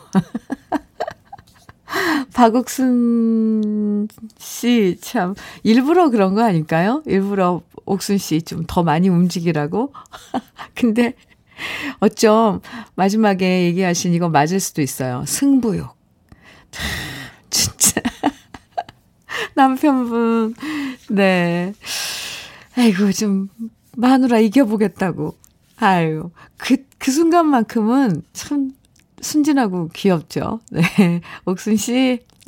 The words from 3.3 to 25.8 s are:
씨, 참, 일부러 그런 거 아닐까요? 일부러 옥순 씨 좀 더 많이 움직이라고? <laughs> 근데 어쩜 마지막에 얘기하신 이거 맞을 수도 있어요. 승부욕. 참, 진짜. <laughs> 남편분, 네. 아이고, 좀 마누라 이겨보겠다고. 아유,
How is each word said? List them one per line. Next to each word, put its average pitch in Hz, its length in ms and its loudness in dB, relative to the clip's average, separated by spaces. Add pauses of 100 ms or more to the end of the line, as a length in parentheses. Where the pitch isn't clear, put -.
씨, 233 640 0
참, 190 340 -4 (280)
일부러 277 460 4
그런 196 240 2
거 220 100 2
아닐까요? 185 640 0
일부러 190 560 0 (240)
옥순 202 320 -2
씨 165 240 -2
좀 - 260 -8
더 180 160 0
많이 170 260 2
움직이라고? 175 840 0 (400)
<laughs> - 420 -10
근데 240 380 0 (840)
어쩜 214 640 4 (340)
마지막에 190 680 2
얘기하신 175 480 0
이거 170 160 0
맞을 156 300 2
수도 - 220 -4
있어요. 131 460 -4
승부욕. 233 680 0 (760)
참, - 140 -10 (640)
진짜. - 520 -2 (840)
<laughs> - 680 -14
남편분, 233 1000 2 (540)
네. 185 640 0 (1040)
아이고, 208 340 2
좀 196 380 -2 (480)
마누라 254 420 4
이겨보겠다고. 208 960 0 (420)
아유, 170 540 0 (260)